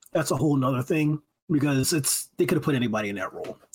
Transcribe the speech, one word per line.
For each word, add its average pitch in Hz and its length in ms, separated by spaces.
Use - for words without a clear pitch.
that's 156 180
a 165 60
whole 147 200
nother 127 260
thing, 151 400
because 139 440
it's, - 420
they 175 80
could 175 120
have 143 80
put 147 100
anybody 107 340
in 101 80
that 95 160
role. - 240